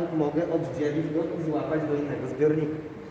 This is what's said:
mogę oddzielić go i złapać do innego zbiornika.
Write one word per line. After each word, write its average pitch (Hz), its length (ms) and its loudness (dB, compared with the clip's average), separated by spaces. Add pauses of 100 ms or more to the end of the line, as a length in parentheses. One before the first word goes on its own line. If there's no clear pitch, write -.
(180)
mogę 151 240 2 (120)
oddzielić 151 600 0
go 165 80 2 (180)
i 160 40 -4
złapać 151 380 0
do 147 140 0
innego 135 320 -2
zbiornika. 151 480 2 (360)